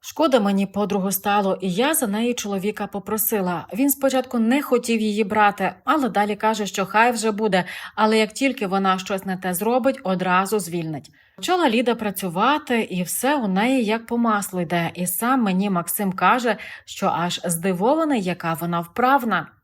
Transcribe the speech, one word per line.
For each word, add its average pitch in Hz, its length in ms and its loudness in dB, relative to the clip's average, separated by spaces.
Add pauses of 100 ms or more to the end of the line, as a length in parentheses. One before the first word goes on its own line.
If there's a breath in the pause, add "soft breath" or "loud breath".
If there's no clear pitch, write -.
Шкода 277 320 2
мені 196 260 2
подругу 196 460 -2
стало, 196 500 0
і 190 120 -2
я 254 200 0
за 285 140 -2
неї 226 260 -2
чоловіка 202 540 -4
попросила. 196 840 -4
Він 262 160 2
спочатку 262 500 0
не 233 220 2
хотів 240 400 0
її 214 220 0
брати, 202 600 2
але 269 260 2
далі 202 260 0
каже, 214 300 0
що 190 200 -2
хай 226 260 4
вже 220 200 0
буде, 196 340 0 (300 loud breath)
але 220 220 4
як 214 160 2
тільки 254 340 0
вона 190 320 2
щось 190 260 -4
не 190 120 -4
те 185 160 -4
зробить, 233 500 2
одразу 185 560 2
звільнить. 160 500 -6 (280 soft breath)
Почала 330 320 2
Ліда 233 260 2
працювати, 208 840 0
і 180 220 -4
все 262 320 -2
у 240 120 -2
неї 226 380 2
як 226 200 -2
по 240 120 -2
маслу 208 440 0
йде, 170 320 -2
і 175 140 -4
сам 254 340 0
мені 202 280 2
Максим 185 440 -2
каже, 220 440 2 (280 loud breath)
що - 300 -4
аж 170 300 -2
здивований, 196 760 0
яка 170 320 -2
вона 170 260 -2
вправна. 226 720 0 (120)